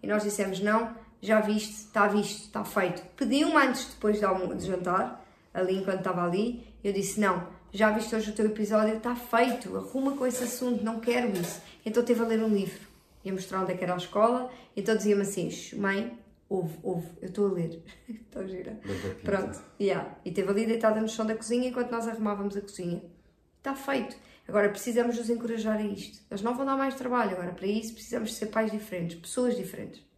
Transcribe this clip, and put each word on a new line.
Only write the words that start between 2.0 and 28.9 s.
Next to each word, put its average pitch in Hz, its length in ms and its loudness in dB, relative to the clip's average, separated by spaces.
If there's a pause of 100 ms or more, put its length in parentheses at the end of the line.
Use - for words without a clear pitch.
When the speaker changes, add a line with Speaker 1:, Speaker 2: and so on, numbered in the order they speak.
Speaker 1:
visto, 202 380 0
está 208 180 -6
feito. 180 400 -2 (120)
Pediu-me 285 400 2
antes, 269 380 4
depois 208 260 2
de 208 60 4
almo-, 185 300 0
de 151 100 -6
jantar, 185 600 0 (280)
ali 185 240 2
enquanto 190 220 0
estava 175 240 0
ali, 208 420 0 (180)
eu 202 100 0
disse: 196 260 -2
Não, 185 260 2 (280)
já 214 180 6
viste 226 240 -2
hoje 208 160 -2
o - 20 -8
teu 214 120 2
episódio, 214 520 2
está 240 180 -2
feito, 233 600 2
arruma 269 380 0
com 254 100 0
esse 247 200 0
assunto, 233 380 0
não 226 180 -2
quero 240 360 2
isso. 170 240 -4 (240)
Então 226 180 4
teve 233 200 4
a - 20 2
ler 226 160 2
um 220 60 2
livro, 196 320 2 (460)
ia 190 80 -4
mostrar 185 280 -4
onde 180 120 0
é 180 40 -4
que 185 60 -4
era 180 100 0
a 180 40 0
escola, 233 520 2 (280)
então 214 180 2
dizia-me 202 280 4
assim, 190 280 -2
"Shh, - 220 -12
mãe, 202 440 -2 (320)
ouve, 175 320 -2
ouve, 170 260 -4 (140)
eu 190 60 -8
estou 202 200 0
a 190 40 2
ler." 165 320 -4 (240)
<laughs> - 240 -14
Tão 190 160 -8
gira. 185 360 -10
Speaker 2:
Ganda 95 320 -6
pinta. - 80 -18
Speaker 1:
Pronto, - 360 -2 (200)
yeah. 185 440 0
E 180 80 -6
teve 190 180 0
ali 214 160 2
deitada 220 360 2
no 220 80 0
chão 220 160 -2
da 220 100 -2
cozinha 240 320 0
enquanto 247 240 -4
nós 233 160 -2
arrumávamos 208 480 -2
a 202 60 -2
cozinha. 175 400 -6 (560)
Está 269 180 -4
feito. 269 400 -4 (320)
Agora 202 220 4
precisamos 240 500 0
os 220 100 -4
encorajar 220 480 0
a 214 60 0
isto. - 360 -6 (100)
Eles 196 120 -6
não 240 140 0
vão 269 100 -2
dar 269 100 2
mais 269 200 2
trabalho, 247 360 2
agora 180 220 -4
para 185 140 -4
isso 220 260 0
precisamos 226 380 -4
de - 40 -8
ser 214 120 -4
pais 220 240 2
diferentes, 180 460 -4